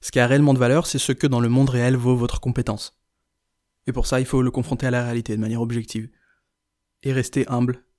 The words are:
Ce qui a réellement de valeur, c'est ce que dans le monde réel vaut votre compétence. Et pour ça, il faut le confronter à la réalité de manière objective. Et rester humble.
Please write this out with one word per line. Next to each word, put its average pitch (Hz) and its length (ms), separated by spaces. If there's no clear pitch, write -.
Ce - 120
qui 127 80
a 120 80
réellement 139 260
de 127 60
valeur, 131 260
c'est 139 140
ce - 100
que 139 160
dans 131 140
le 117 80
monde 131 220
réel 123 260
vaut 123 180
votre 120 260
compétence. 117 560
Et 131 40
pour 117 140
ça, 131 140
il 131 60
faut 131 140
le 127 120
confronter 127 340
à 123 60
la 123 100
réalité 117 320
de 107 60
manière 113 220
objective. 117 460
Et 135 100
rester 131 360
humble. 123 360